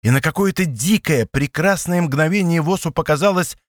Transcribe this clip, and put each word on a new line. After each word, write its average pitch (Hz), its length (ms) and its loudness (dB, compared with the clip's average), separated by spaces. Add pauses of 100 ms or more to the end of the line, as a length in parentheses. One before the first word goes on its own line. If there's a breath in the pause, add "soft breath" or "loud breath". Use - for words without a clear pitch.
и 107 80 2
на 131 100 4
какое-то 185 440 0
дикое, 147 600 0
прекрасное 175 760 -2
мгновение 165 580 0
Восу 165 320 -2
показалось 165 640 0 (120)